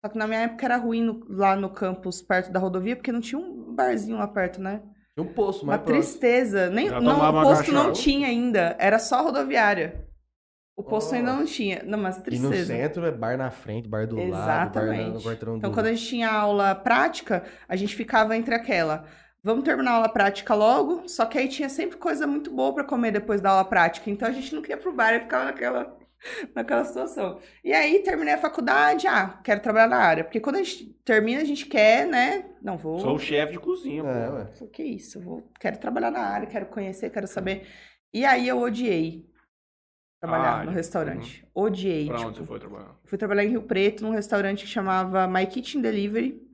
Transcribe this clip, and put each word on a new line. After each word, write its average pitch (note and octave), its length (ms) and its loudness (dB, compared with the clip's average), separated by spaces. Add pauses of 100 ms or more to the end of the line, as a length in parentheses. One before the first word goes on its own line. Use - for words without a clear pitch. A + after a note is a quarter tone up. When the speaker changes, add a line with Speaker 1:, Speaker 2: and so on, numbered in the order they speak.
Speaker 1:
Só G#3 60 -6
que A3+ 80 -8
na A3 80 0
minha A3 160 0
época A#3 220 -4
era B3 120 2
ruim A#3 260 0
no, A3+ 260 -2
lá G3 280 4
no G3 120 -2
campus, F#3 540 -6
perto F#3 300 0
da F#3 80 0
rodovia, F#3+ 360 -2
porque - 160 -6
não A#3+ 80 0
tinha B3 180 -6
um B3+ 360 -10
barzinho A#3 420 0
lá G#3 120 -2
perto, F#3+ 340 -4
né? G3+ 180 -6 (340)
Speaker 2:
Tinha - 140 -6
um - 60 -14
posto G3 300 0
Speaker 1:
Uma D3 80 0
Speaker 2:
mais G#3 100 0
próximo. C4+ 220 4
Speaker 1:
tristeza. A#3 680 2
Nem, B3+ 180 0
Speaker 3:
Já B3 120 0
Speaker 1:
não, A#3+ 140 6
Speaker 3:
tomava D#3 240 6
Speaker 1:
o - 20 6
Speaker 3:
uma - 20 6 (140)
Speaker 1:
posto D4+ 160 2
não - 160 4
Speaker 3:
cachaça. - 140 -2
Speaker 1:
tinha C#4 260 2
ainda. A#3 500 2
Era G3+ 200 4
só B3 240 0
rodoviária. A#3+ 840 0 (720)
O G3+ 40 -10
posto A3 320 -2
ainda B3 180 0
não C4+ 80 -2
Speaker 2:
Nossa. D#4 120 -2
Speaker 1:
tinha. G3 320 -4
Não, G#3+ 140 -4
mas F#3 200 -2
Speaker 2:
E - 20 -16
no - 20 -18 (280)
Speaker 1:
tristeza. F#3 160 0
Speaker 2:
centro D3+ 380 -4
é E3 60 0
bar A#2 260 -4
na C3 140 -4
frente, A2 380 -10
bar A2 180 -2
do A2+ 100 -6
lado, G#2+ 140 -2
bar - 60 -4
na, D3+ 280 0
no - 40 -4
Speaker 1:
Exatamente. A2 580 -2
Speaker 2:
quarteirão A2+ 300 -6
Speaker 1:
Então, D3 140 -4
Speaker 2:
do - 40 -4
Speaker 1:
quando A3 120 0
a A3+ 60 2
gente A3+ 140 -4
tinha A#3 240 -2
aula G#3 440 2
prática, A#3 720 0 (240)
a - 80 -4
gente G3+ 200 -4
ficava A3 400 2
entre A#3 180 0
aquela, E3+ 520 0 (360)
"Vamos A#3 220 0
terminar C4+ 280 2
a - 40 4
aula A3+ 140 4
prática G3+ 440 2
logo?" C4+ 540 4
Só - 160 0
que A3+ 140 -2
aí C4 100 0
tinha C4+ 220 -6
sempre - 260 -6
coisa D4+ 300 -4
muito D4 260 -4
boa C4 220 0
pra C#4 100 -2
comer A#3+ 260 0
depois G#3 300 0
da G3 120 4
aula F#3+ 120 6
prática. F3 460 2
Então, G3+ 180 -2
a B3 40 -2
gente C4+ 220 -8
não D4+ 60 -6
queria G#4 160 -8
pro F#4 160 -6
bar A3+ 220 2
e A#3 60 0
ficava - 260 -2
naquela, - 500 -4 (240)
<laughs> - 340 -12
naquela D4 300 0
situação. B3+ 540 -8 (260)
E F4 80 0
aí, D#4 300 4
terminei D#4+ 320 0
a - 40 -2
faculdade, D4 680 2
"Ah, G3+ 360 0
quero G#3 200 0
trabalhar A3+ 260 6
na B3 80 2
área." E3 280 4
Porque A3 160 -4
quando C#4 160 -2
a G4 60 0
gente - 300 -8 (140)
termina, A3+ 340 2
a D#4+ 60 0
gente C#4+ 180 -4
quer, A3 420 6
né? E4 440 0 (100)
"Não, G3 160 -8
vou" D#3+ 240 -6
Speaker 3:
Sou G3 140 2
o - 40 -2
chefe D3 360 0
de F3 60 -10
cozinha, C#4 420 -4
Speaker 2:
É, B2 260 -2
Speaker 3:
pô. C#3+ 60 -4
Speaker 2:
ué. A2 180 -8
Speaker 1:
"Falei, - 220 -18
que - 80 -10
isso? - 400 -10
Vou... E3+ 360 -14
quero - 200 -6
trabalhar A#3+ 320 -2
na B3+ 100 -4
área, G#3 260 -4
quero G3+ 200 -8
conhecer, F#3+ 420 -8
quero G3 180 -8
saber." F#3+ 400 -6 (460)
E A#3+ 140 0
aí, B3 200 4
eu B3 140 0
odiei G#3 640 -2 (920)
trabalhar - 440 0
Speaker 3:
Ah, - 20 -6
Speaker 1:
no D#3+ 80 -6
Speaker 3:
é. - 20 -4
Speaker 1:
restaurante. D#3 800 -6
Speaker 3:
Uhum. F#3+ 100 0
Speaker 1:
Odiei, F#3 420 -2
Speaker 3:
Pra B2+ 100 -4
Speaker 1:
tipo, A#2 140 -4
Speaker 3:
onde G#2 80 -14
você A#2 80 -12
foi G#2+ 120 -12
trabalhar? G2+ 460 -18
Speaker 1:
fui G3 140 -6
trabalhar G3+ 260 2
em G#3+ 60 2
Rio A#3 120 0
Preto, G#3+ 400 2
num A3 80 -2
restaurante G3+ 540 0
que - 60 -14
chamava F#3 580 0
My F#3 180 2
Kitchen B3+ 340 -6
Delivery A3 600 -2 (140)